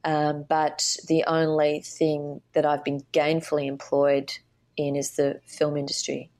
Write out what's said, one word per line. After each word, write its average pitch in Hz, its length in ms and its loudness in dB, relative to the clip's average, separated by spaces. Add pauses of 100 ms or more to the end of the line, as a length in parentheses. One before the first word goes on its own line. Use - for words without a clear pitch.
Um, 151 460 0
but 156 480 0 (100)
the 160 200 4
only 156 540 2
thing 147 600 -2 (120)
that 151 120 2
I've 147 180 2
been 143 180 -4 (120)
gainfully 151 540 0
employed 139 640 2 (440)
in 143 200 -2
is 143 160 -4
the 139 340 0
film 147 320 -2
industry. 143 640 -6